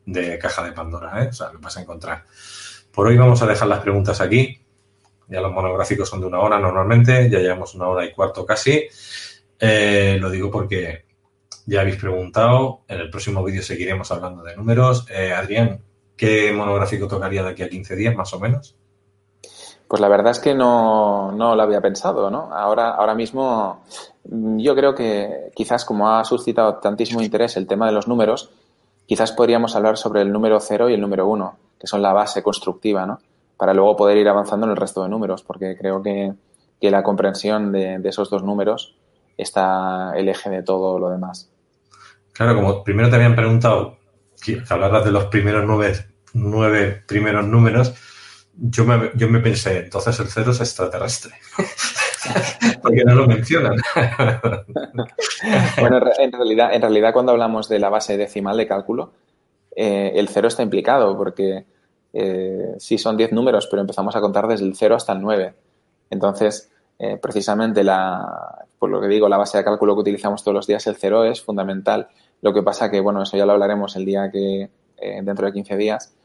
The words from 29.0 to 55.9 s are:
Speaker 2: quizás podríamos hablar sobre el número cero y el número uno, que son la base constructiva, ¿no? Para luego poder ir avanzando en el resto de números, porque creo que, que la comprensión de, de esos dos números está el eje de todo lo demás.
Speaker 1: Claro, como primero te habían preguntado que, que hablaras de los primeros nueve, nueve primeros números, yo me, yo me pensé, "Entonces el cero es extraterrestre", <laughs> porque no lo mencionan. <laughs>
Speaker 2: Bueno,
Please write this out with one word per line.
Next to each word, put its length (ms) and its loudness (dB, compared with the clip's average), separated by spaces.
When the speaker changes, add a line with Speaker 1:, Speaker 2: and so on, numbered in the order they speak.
Speaker 2:
quizás 280 0
podríamos 420 2
hablar 220 2
sobre 240 -2
el 100 0
número 280 2
cero 300 0
y 60 2
el 60 -2
número 260 0
uno, 320 -4
que 60 -16
son 160 -2
la 100 4
base 300 0
constructiva, 640 -2
¿no? 140 -8
Para 200 2
luego 200 6
poder 220 4
ir 100 4
avanzando 380 2
en 60 0
el 60 -2
resto 260 -4
de 60 -6
números, 340 -6
porque 340 -10
creo 240 -4
que, 320 -4
que 80 2
la 140 4
comprensión 680 -2
de, 280 -2
de 100 -4
esos 220 -4
dos 100 -2
números 540 -4
está 760 -2
el 120 0
eje 220 -4
de 140 -6
todo 340 -2
lo 140 -2
demás. 400 -10
Speaker 1:
Claro, 240 2
como 280 0
primero 280 2
te 60 6
habían 180 6
preguntado 600 2
que, 200 -6
que 100 -4
hablaras 320 2
de 60 2
los 140 2
primeros 420 2
nueve, 260 2
nueve 720 2
primeros 400 0
números, 480 4
yo 300 0
me, 300 4
yo 120 2
me 120 4
pensé, 400 0
"Entonces 400 -4
el 80 -6
cero 240 -2
es 80 0
extraterrestre", 720 -6
<laughs> 1300 -2
porque 200 4
no 120 8
lo 100 6
mencionan. 520 2
<laughs> 1800 -2
Speaker 2:
Bueno, 180 4